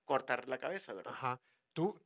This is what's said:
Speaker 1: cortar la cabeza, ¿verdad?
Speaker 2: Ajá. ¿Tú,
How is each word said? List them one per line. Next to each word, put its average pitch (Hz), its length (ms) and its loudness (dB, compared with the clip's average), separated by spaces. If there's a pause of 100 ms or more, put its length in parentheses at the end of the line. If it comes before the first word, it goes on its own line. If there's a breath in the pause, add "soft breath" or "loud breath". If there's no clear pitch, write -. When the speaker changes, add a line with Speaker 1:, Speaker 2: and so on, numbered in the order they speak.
Speaker 1:
cortar 131 420 2
la 131 120 0
cabeza, 156 340 -4
¿verdad? 98 200 -8
Speaker 2:
Ajá. 127 280 -2 (320)
¿Tú, - 320 0